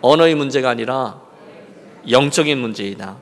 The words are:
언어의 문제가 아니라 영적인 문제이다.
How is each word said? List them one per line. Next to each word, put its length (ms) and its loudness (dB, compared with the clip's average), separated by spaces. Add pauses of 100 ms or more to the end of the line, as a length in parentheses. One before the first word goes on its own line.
언어의 340 4
문제가 360 -2
아니라 500 -6 (880)
영적인 480 2
문제이다. 640 -10